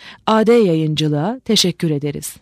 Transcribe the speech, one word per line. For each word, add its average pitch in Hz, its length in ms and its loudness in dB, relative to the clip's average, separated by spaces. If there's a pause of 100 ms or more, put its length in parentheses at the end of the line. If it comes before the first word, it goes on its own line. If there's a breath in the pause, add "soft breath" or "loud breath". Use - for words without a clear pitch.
(260 loud breath)
A 220 200 2
D 226 60 4
Yayıncılığa 160 920 0
teşekkür 180 460 0
ederiz. 147 520 -6